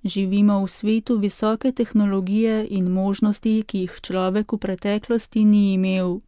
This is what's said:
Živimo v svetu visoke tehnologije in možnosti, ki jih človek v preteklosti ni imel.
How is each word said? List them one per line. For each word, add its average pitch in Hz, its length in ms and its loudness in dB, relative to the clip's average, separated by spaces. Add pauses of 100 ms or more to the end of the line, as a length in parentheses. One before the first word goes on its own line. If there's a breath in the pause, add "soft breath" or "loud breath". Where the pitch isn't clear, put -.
Živimo 196 600 2
v 190 40 -4
svetu 220 500 -2
visoke 214 540 0
tehnologije 214 960 0
in 185 220 0
možnosti, 208 760 0
ki - 120 -4
jih 180 220 -6
človek 185 520 -2
v 214 40 -4
preteklosti 208 880 -2
ni 208 280 6
imel. 185 540 0